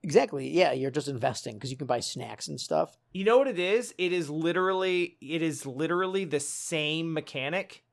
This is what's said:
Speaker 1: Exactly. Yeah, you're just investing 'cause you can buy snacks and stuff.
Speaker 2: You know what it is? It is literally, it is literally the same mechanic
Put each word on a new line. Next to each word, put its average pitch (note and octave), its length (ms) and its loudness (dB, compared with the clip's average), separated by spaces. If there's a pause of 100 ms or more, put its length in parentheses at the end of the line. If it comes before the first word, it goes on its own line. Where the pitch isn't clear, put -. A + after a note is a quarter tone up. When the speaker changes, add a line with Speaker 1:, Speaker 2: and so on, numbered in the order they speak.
Speaker 1:
Exactly. D#3 460 2
Yeah, D#3 240 4
you're C3 180 -2
just C3+ 160 -2
investing B2 500 -4
'cause B2 140 -8
you B2+ 60 -8
can C3 100 -8
buy A#2+ 140 2
snacks A2+ 480 -8
and C3 100 -8
stuff. - 380 0 (160)
Speaker 2:
You F#3 100 -4
know A3+ 140 8
what C#4 100 6
it G3+ 100 -2
is? G3+ 400 0
It F3+ 140 0
is E3+ 180 0
literally, F3+ 920 0
it D#3 200 -2
is D3 240 -2
literally F3 600 0
the D3 160 -2
same D#3+ 720 -2
mechanic D3+ 800 -6